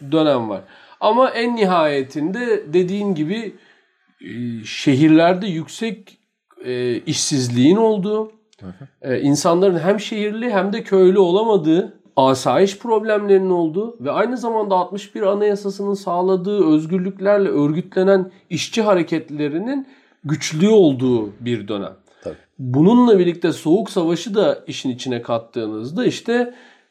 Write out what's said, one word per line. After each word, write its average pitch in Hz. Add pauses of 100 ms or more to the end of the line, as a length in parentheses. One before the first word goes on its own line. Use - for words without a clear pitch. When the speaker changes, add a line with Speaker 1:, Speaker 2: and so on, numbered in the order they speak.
(120)
Speaker 1:
dönem 143
var. 95 (400)
Ama 240
en 233
nihayetinde 160
dediğin 190
gibi, 185 (640)
e, 117
şehirlerde 165
yüksek, 185 (460)
e, 123
işsizliğin 131
olduğu, 214 (280)
Speaker 2:
Hı -
hı. 139
Speaker 1:
e, 113
insanların 170
hem 196
şehirli 214
hem 196
de 226
köylü 185
olamadığı, 190 (160)
asayiş 135
problemlerinin 208
olduğu 175
ve 139
aynı 220
zamanda 214
altmış 185
bir 226
Anayasası'nın 202
sağladığı 185
özgürlüklerle 190
örgütlenen 180 (200)
işçi 180
hareketlerinin 170 (360)
güçlü 156
olduğu 131 (100)
bir 113
dönem. 101 (320)
Speaker 2:
Tabii. 78 (240)
Speaker 1:
Bununla 190
birlikte 175
Soğuk 185
Savaşı 170
da 165
işin 135
içine 120
kattığınızda 117
işte, 240 (360)